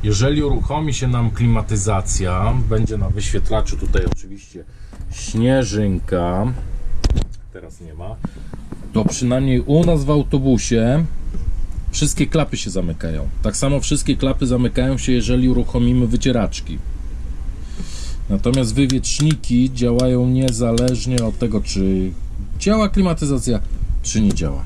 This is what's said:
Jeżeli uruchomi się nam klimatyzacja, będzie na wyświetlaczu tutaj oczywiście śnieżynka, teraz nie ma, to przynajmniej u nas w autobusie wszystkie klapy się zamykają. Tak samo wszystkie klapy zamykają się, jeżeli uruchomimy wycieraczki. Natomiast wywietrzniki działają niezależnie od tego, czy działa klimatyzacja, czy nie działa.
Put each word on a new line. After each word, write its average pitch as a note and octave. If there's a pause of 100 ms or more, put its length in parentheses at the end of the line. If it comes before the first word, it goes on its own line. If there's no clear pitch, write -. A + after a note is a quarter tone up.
Jeżeli B2
uruchomi D3
się C3
nam A#2+
klimatyzacja, G2 (160)
będzie G#2+
na G2
wyświetlaczu G#2
tutaj -
oczywiście G2 (480)
śnieżynka, G#2 (1080)
teraz F2
nie E2
ma, F#2 (760)
to A2
przynajmniej B2+
u D3
nas D#3
w C3+
autobusie C3+ (880)
wszystkie A#2+
klapy -
się -
zamykają. E2 (120)
Tak G#2
samo C#3
wszystkie C#3+
klapy C3+
zamykają B2+
się, B2+
jeżeli B2+
uruchomimy B2
wycieraczki. A#2 (1500)
Natomiast A#2
wywietrzniki C3
działają B2
niezależnie B2
od A2
tego, G#2+
czy F#2+ (480)
działa G#3+
klimatyzacja, C#3+ (440)
czy -
nie G#2
działa. C#2+